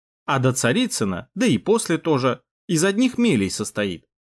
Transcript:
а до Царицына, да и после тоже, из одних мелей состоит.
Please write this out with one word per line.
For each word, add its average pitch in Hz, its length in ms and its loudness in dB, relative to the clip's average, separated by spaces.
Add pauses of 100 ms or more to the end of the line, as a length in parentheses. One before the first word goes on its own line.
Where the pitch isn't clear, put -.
(260)
а 139 140 0
до 127 140 2
Царицына, 120 800 -2
да 220 100 0
и 151 120 4
после 185 400 0
тоже, 131 440 0 (300)
из 160 140 2
одних 233 320 0
мелей 139 320 2
состоит. 104 560 -6 (260)